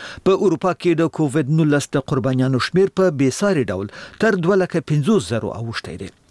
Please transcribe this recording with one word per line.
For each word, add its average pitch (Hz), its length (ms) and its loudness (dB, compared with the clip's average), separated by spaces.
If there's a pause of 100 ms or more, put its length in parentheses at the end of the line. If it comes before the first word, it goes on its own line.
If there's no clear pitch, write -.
(260)
په 190 220 4
اروپا 175 240 0
کې 165 280 0
د 165 80 2 (120)
کووید 131 400 0
نولس 147 340 2
د 139 160 0
قربانیانو 131 560 0
شمیر 190 320 2
په 185 220 2
بې 131 180 2
ساري 185 320 2
ډول 98 200 -6 (340)
تر 214 200 2
دوه 196 160 4
لکه 170 320 -2
پنځوس 147 400 2
زرو 107 240 -4
اوښتی 110 460 -10
دی. 95 80 -12 (200)